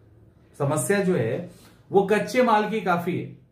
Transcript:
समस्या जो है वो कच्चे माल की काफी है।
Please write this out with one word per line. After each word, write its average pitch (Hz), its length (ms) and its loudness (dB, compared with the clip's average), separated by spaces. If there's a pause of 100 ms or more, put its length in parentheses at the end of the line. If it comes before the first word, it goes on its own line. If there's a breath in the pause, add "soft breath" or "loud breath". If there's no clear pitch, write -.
(580)
समस्या 147 420 0
जो 180 160 2
है 123 340 -4 (400 loud breath)
वो 185 120 4
कच्चे 208 400 0
माल 214 280 2
की 220 100 -4
काफी 175 380 -2
है। - 180 -12 (160)